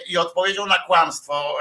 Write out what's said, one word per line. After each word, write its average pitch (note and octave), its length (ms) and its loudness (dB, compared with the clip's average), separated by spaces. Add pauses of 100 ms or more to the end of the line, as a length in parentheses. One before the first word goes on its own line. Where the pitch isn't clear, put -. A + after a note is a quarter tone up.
i F3 80 -6
odpowiedzią F#3+ 500 0
na F#3 120 2
kłamstwo, D3 840 0